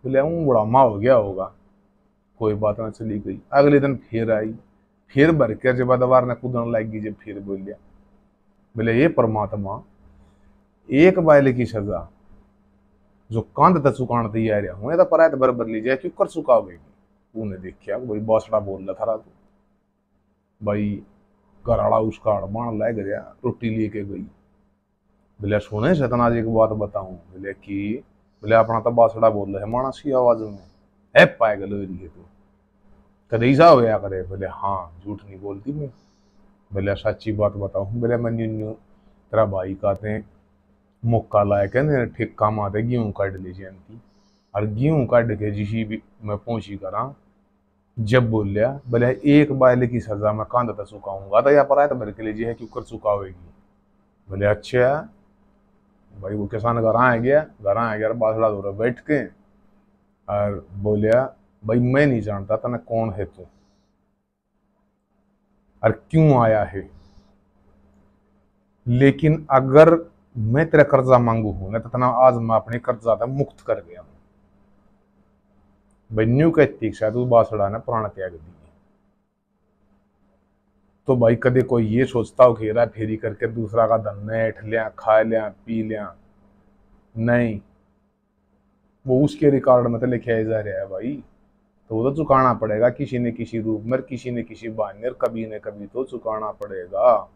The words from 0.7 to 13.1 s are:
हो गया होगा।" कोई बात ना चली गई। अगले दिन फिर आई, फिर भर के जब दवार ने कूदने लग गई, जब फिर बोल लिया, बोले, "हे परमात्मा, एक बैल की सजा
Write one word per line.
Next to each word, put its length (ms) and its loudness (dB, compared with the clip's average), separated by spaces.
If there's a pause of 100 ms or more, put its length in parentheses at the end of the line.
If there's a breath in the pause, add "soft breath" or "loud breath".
हो 140 0
गया 160 4
होगा।" 380 -2 (840)
कोई 160 0
बात 260 -2
ना 100 -6
चली 280 -8
गई। 220 -10 (120)
अगले 280 6
दिन 160 -2
फिर 360 -4
आई, 220 -2 (540)
फिर 240 4
भर 220 2
के 180 0
जब 240 2
दवार 300 4
ने 80 -4
कूदने 360 -4
लग 160 -2
गई, 140 -8
जब 140 -8
फिर 260 -14
बोल 200 -8
लिया, 160 -14 (1000)
बोले, 160 -2
"हे 160 4
परमात्मा, 760 -2 (1080)
एक 280 6
बैल 340 6
की 140 -2
सजा 440 -6 (1200)